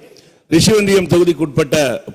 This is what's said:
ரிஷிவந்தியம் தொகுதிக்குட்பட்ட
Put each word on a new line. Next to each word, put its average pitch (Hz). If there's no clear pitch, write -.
ரிஷிவந்தியம் 190
தொகுதிக்குட்பட்ட 151